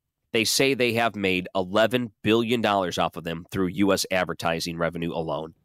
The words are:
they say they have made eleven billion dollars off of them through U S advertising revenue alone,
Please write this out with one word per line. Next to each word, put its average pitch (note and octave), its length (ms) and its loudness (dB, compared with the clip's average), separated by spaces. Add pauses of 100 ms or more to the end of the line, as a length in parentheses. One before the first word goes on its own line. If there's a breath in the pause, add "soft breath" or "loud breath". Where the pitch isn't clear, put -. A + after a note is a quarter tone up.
(320)
they A2+ 120 2
say C3+ 300 2
they A#2+ 200 0
have A2+ 220 0
made F#2 400 0
eleven G#2+ 560 2 (100)
billion A2+ 400 2
dollars G2 380 0
off E2+ 180 -2
of E2 60 -10
them E2+ 260 -6
through F#2+ 180 -2
U F#2+ 260 2
S F2+ 180 0
advertising E2+ 680 -2
revenue E2+ 340 -2
alone, D#2+ 540 -6